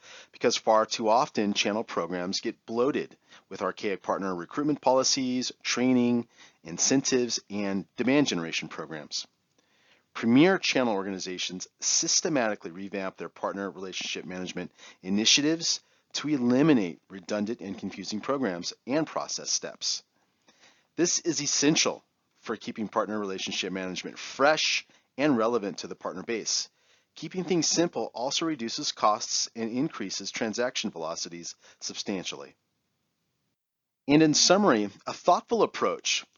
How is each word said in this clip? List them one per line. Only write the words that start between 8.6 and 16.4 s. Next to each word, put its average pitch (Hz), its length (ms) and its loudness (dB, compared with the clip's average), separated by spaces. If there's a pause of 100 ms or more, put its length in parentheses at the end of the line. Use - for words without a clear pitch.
programs. 76 580 -10 (840)
Premier 147 460 6
channel 123 340 0
organizations 92 720 -6 (140)
systematically 123 920 0
revamp 95 460 -8
their 85 100 -10
partner 98 420 -6
relationship 92 560 -8
management 90 460 -8 (300)
initiatives 139 800 2 (320)
to - 160 -6
eliminate 123 800 4